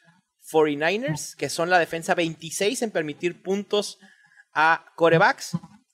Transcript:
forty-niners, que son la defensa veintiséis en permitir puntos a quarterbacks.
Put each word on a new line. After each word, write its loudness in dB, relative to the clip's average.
forty-niners, -2
que -6
son -4
la 4
defensa -2
veintiséis -4
en -4
permitir -6
puntos -4
a 2
quarterbacks. 2